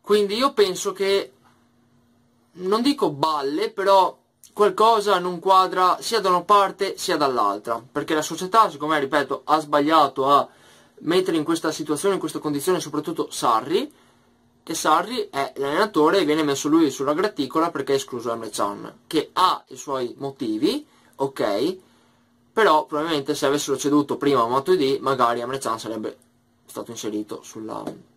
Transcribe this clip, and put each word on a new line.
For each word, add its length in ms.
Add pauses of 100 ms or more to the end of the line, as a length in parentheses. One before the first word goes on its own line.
Quindi 360
io 180
penso 380
che, 400 (1200)
non 280
dico 300
balle, 600
però 460 (360)
qualcosa 680
non 200
quadra 640
sia 200
da 100
una 120
parte 540
sia 200
dall'altra, 640 (120)
perché 220
la 80
società, 480
siccome, 280
ripeto, 460
ha 160
sbagliato 680
a 200 (520)
mettere 360
in 80
questa 260
situazione, 440
in 60
queste 180
condizioni, 420
soprattutto 500
Sarri, 640 (760)
che 60
Sarri 560
è 260
l'allenatore 600
e 80
viene 160
messo 260
lui 220
sulla 240
graticola 560
perché 220
è 40
escluso 340
Emre 200
Can, 560
che 260
ha 360
i 80
suoi 420
motivi, 680 (300)
ok, 600 (760)
però 320
probabilmente 500
se 120
avessero 320
ceduto 400
prima 240
a 40
Matuidi, 540
magari 400
Emre 160
Can 220
sarebbe 400 (480)
stato 240
inserito 520
sulla 400 (340)